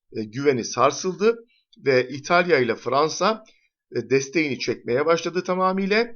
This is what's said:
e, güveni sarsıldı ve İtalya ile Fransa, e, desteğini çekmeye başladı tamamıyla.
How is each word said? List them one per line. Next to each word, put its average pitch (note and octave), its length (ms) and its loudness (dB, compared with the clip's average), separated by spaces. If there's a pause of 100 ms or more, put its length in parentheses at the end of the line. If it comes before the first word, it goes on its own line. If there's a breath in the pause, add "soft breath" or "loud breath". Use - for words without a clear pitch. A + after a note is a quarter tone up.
(160)
e, A2 80 -6
güveni B2 400 0
sarsıldı F3 840 0 (400)
ve B2+ 240 4
İtalya E3+ 500 2
ile A2 160 0
Fransa, D#3 680 -2 (520 soft breath)
e, A2 140 -6
desteğini C3+ 500 0
çekmeye B2 460 -2
başladı E3 380 0
tamamıyla. F#3+ 720 -2